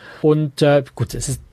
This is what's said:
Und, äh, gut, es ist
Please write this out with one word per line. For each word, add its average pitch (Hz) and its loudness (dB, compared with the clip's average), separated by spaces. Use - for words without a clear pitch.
Und, 151 0
äh, 147 4
gut, - -6
es 120 -8
ist 131 -6